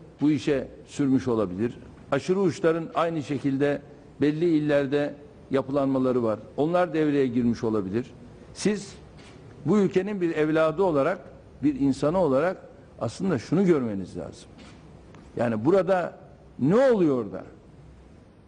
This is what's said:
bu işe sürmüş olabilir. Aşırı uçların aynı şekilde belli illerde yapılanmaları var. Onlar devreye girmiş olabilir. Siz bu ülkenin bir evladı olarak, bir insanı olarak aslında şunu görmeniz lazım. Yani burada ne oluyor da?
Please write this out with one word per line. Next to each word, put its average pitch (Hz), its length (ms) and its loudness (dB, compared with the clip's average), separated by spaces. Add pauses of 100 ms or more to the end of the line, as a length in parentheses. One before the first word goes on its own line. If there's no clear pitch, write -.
(220)
bu 151 100 4
işe 139 360 0 (200)
sürmüş 131 400 0
olabilir. 110 460 0 (380)
Aşırı 185 280 0
uçların 165 560 0
aynı 165 280 -2
şekilde 139 580 -2 (400)
belli 156 360 2
illerde 143 560 0 (380)
yapılanmaları 131 720 0
var. 107 160 0 (180)
Onlar 170 360 2
devreye 143 340 2
girmiş 120 360 0
olabilir. 110 420 -2 (480)
Siz - 400 -4 (720)
bu 185 120 4
ülkenin 190 440 0
bir 165 140 0
evladı 156 480 2
olarak, 156 360 0 (440)
bir 139 160 2
insanı 143 380 0
olarak 160 400 2 (420)
aslında 147 400 -2
şunu 180 260 0
görmeniz 104 520 0
lazım. - 320 -14 (880)
Yani 113 280 -2
burada 180 480 2 (460)
ne 226 320 4
oluyor 139 400 2
da? - 120 -12 (1040)